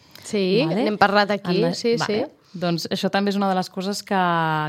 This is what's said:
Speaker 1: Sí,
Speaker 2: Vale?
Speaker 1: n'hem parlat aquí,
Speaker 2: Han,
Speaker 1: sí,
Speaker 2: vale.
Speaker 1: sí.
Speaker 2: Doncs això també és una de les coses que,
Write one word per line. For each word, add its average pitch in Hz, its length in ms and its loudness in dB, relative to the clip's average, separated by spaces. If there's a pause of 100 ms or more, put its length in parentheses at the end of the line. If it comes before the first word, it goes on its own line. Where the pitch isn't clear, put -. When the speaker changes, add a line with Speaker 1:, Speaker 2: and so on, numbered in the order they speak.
(240)
Speaker 1:
Sí, 202 420 2
Speaker 2:
Vale? 196 160 0
Speaker 1:
n'hem 214 160 0
parlat 202 320 4
aquí, 196 320 0
Speaker 2:
Han, 254 140 0
Speaker 1:
sí, 233 200 0
Speaker 2:
vale. 214 280 -2
Speaker 1:
sí. 311 80 -10 (240)
Speaker 2:
Doncs 170 340 -2
això 190 200 -2
també 202 200 0
és 196 60 -2
una 202 140 0
de 185 40 2
les 185 160 -2
coses 196 320 -6
que, 202 140 -2 (520)